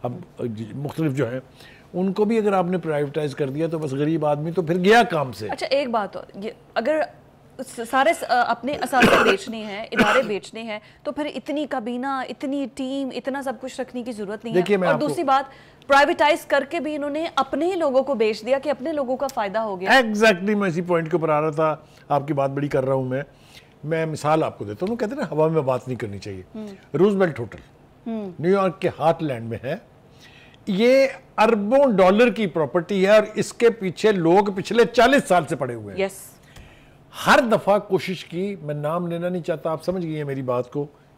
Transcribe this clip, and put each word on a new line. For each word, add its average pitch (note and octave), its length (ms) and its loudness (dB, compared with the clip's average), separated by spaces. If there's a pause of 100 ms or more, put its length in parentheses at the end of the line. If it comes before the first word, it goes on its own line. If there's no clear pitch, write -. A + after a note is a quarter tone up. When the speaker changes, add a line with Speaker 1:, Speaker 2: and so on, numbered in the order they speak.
Speaker 1:
अब B2 200 -8 (180)
ज-, A2 340 -8
मुख्तलिफ D3 360 -4
जो B2+ 140 -2
हैं, B2+ 160 -8 (520)
उनको F#3+ 300 0
भी A3+ 140 2
अगर G#3 160 2
आपने F3+ 240 0
प्राइवेटाइज D3 560 -2
कर C#3 160 -4
दिया, D#3 180 -2
तो D#3+ 100 -4
बस D3 160 -4
गरीब D3+ 300 0
आदमी D3+ 280 0
तो F3+ 100 0
फिर E3+ 160 -2
गया G#3+ 240 6
काम C#3 300 -2
से। G#2 160 -8
Speaker 2:
अच्छा, - 180 -6
एक C4+ 260 -2
बात G#3 240 -4
और, - 100 -14 (100)
ये G3+ 200 -12 (200)
अगर D4 320 0 (520)
स-, A#3+ 200 -12
सारे C#4 340 2
स-, - 80 -12
अ, - 120 -2
अपने B3 400 0
असासे B3+ 500 4
<coughs> A3 60 4
बेचने G#3 260 -4
हैं, G#3+ 360 -10
इदारे A#3 300 2
बेचने G#3 380 -8
हैं, A3 200 -8 (240)
तो C#4+ 80 -6
फिर D4 140 -6
इतनी C#4 400 -6
काबीना, B3+ 640 -6
इतनी C#4 360 -6
टीम, C4+ 460 -6
इतना C4+ 300 -6
सब B3+ 180 -8
कुछ C4 200 -10
रखने B3 220 -8
की A#3+ 100 -10
जरूरत G#3+ 320 -10
नहीं A#3 100 -6
है। F3+ 80 4
Speaker 1:
देखिए, G3 140 2
मैं F#3 120 2
Speaker 2:
और - 60 4
Speaker 1:
आपको - 140 0
Speaker 2:
दूसरी C#4 160 -4
बात, C4+ 260 0 (380)
प्राइवेटाइज D4+ 560 4
करके C#4+ 360 0
भी D4+ 140 -4
इन्होंने D4 320 -4
अपने C#4 400 -2
ही G4 80 0
लोगों C#4 280 2
को C#4 120 -2
बेच G#3+ 300 0
दिया C4 140 2
कि D4 120 -4
अपने C#4+ 220 -4
लोगों C4 240 -4
का C4+ 100 -4
फायदा G#3+ 340 -4
हो G3+ 160 -4
गया। F#3+ 140 -2
Speaker 1:
Exactly, G#3+ 640 4
मैं G3+ 120 0
इसी E3+ 140 -2
पॉइंट E3 280 0
के F3 60 2
ऊपर D#3+ 140 0
आ D3+ 100 2
रहा D#3 100 0
था, D3+ 380 -2 (220)
आपकी C#3+ 220 0
बात C#3 180 0
बड़ी C#3+ 180 -4
कर C#3 160 0
रहा C3+ 100 0
हूँ C3 140 -2
मैं। C3 160 -4 (600)
मैं D#3+ 220 -2
मिसाल D3+ 380 2
आपको A2+ 200 -6
देता G#2 220 -6
हूँ, A#3 100 -2
कहते A#3+ 180 -4
हैं C#4+ 80 -6
ना, F3 100 -4
हवा D#3 160 4
में D#3 180 0
बात B2+ 220 -2
नहीं B2 100 -6
करनी G2+ 200 -8
चाहिए। F#2 260 -12 (100)
Speaker 2:
हम्म। G#3+ 140 -12 (260)
Speaker 1:
रूजवेल्ट F#3+ 440 2
होटल A2+ 200 -10 (520)
Speaker 2:
हम्म। G3+ 300 -10
Speaker 1:
न्यूयॉर्क F#3+ 420 0
के F3 60 0
हार्टलैंड C3+ 640 -2
में A2 120 -8
है। D3+ 200 -6 (840)
ये B3 380 4 (320)
अरबों A3 580 4
डॉलर G#3 340 6
की G#3 160 -2
प्रॉपर्टी E3+ 580 0
है G#3+ 160 8
और G#3+ 160 0
इसके A#3 340 2
पीछे G3+ 420 2
लोग F#3+ 440 4
पिछले G#3+ 280 2
चालीस A#3+ 440 4
साल F3 160 4
से C3+ 120 -6
पड़े B2 180 -4
हुए G#2 180 -12
हैं। F#3+ 80 -4
Speaker 2:
यस। - 380 -6 (760)
Speaker 1:
हर A#3+ 260 4
दफा G#3+ 380 2
कोशिश F#3+ 440 -4
की, F#3+ 400 -6
मैं D3 120 -6
नाम D#3 320 -4
लेना E3+ 220 -4
नहीं F3+ 140 -4
चाहता, D#3+ 280 -4
आप D#3 120 -4
समझ F#3 200 -4
गई D#3 120 -6
हैं D3+ 100 -6
मेरी C#3 180 -6
बात B2 240 -2
को, D3 220 -6 (300)